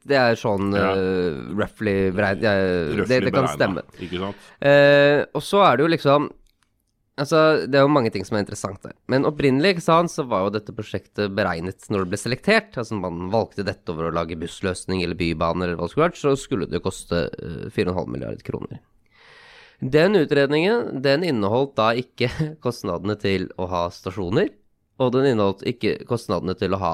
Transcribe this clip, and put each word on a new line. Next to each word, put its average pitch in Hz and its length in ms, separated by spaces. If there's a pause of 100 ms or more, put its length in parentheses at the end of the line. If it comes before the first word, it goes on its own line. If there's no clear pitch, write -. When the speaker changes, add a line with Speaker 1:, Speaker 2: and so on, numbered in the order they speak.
Speaker 1:
Det 139 140
er 120 180
sånn, 101 400
Speaker 2:
Ja. 95 160
Speaker 1:
eh, 90 640
roughly 98 560
beregn-, 98 320
ja, 104 160
det, 90 380
Speaker 2:
Røftlig 101 100 (160)
Speaker 1:
det - 100
kan - 120
Speaker 2:
beregnet, 73 100
Speaker 1:
stemme. 98 280 (200)
Speaker 2:
ikke 87 160
sant? 98 160 (240)
Speaker 1:
Eh, 143 640 (100)
og 151 80
så 202 220
er 135 140
det 151 80
jo 165 80
liksom, 143 320 (920)
altså, 151 220 (260)
det 139 140
er 139 60
jo 143 80
mange 117 180
ting 92 140
som 113 120
er 101 60
interessant 98 400
der. - 100 (140)
Men 131 180
opprinnelig, 147 520
ikke 165 80
sant, 170 260
så 147 160
var 98 160
jo 101 140
dette - 180
prosjektet 104 580
beregnet 92 560
når 98 140
det 90 80
ble 101 80
selektert. 208 580
Altså, 113 220
man 90 320
valgte 104 320
dette 95 260
over 82 200
å 80 40
lage 82 260
bussløsning 92 640
eller 85 120
bybane 85 480
eller 87 140
hva 85 100
det - 80
skulle 160 140
vært, - 100
så 139 160
skulle 110 340
det 87 140
koste, 85 480
eh, - 380
fire 87 200
og 92 60
en 87 80
halv - 80
milliard 60 320
kroner. - 380 (1000)
Den 156 340
utredningen, 151 840
den 139 220
inneholdt 123 520
da 110 200
ikke 123 340 (160)
<laughs> 156 160
kostnadene 101 580
til 95 380
å 92 100
ha 87 220
stasjoner, 98 600 (500)
og 127 120
den 131 140
inneholdt 104 400
ikke 107 300 (100)
kostnadene 92 500
til 95 200
å 98 40
ha 87 140